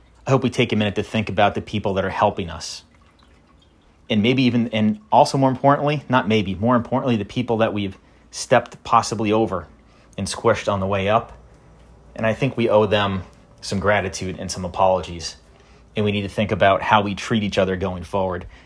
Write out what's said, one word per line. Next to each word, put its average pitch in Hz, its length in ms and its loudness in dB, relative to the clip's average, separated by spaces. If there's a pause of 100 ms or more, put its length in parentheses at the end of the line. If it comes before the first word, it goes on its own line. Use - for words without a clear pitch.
(260)
I - 60 -4
hope 131 120 4
we 127 60 0
take 120 220 0
a 113 40 0
minute 104 200 0
to 104 80 -2
think 110 260 -4
about 101 260 2
the 107 60 -4
people 101 340 -4
that 95 100 0
are 95 40 -4
helping 101 400 0
us. - 340 -12 (1300)
And 107 140 2
maybe 131 200 2
even, 120 260 2
and 107 300 0 (120)
also 143 260 4
more 135 120 2
importantly, 143 600 2
not 123 180 2
maybe, 104 280 0
more 113 200 2
importantly, 120 420 0
the 101 80 -4
people 117 320 -2
that 107 160 2
we've 98 240 -6 (340)
stepped - 520 0
possibly 110 480 0
over 101 360 0 (500)
and 98 100 -6
squished - 440 0
on 101 80 0
the 95 80 -2
way 98 220 -2
up. 113 240 0 (800)
And 113 100 -4
I 110 80 0
think 131 240 -2
we 113 120 0
owe 107 160 6
them 98 380 0 (380)
some - 180 -6
gratitude 92 600 -2
and 87 120 -10
some 92 140 -8
apologies. 87 720 -2 (580)
And 107 100 0
we 104 60 2
need 101 120 -2
to 98 60 -8
think 104 220 -2
about 98 300 4
how 110 200 4
we 101 140 -4
treat 107 280 -2
each 98 140 -2
other 95 180 2
going 90 280 -6
forward, 92 420 -4 (200)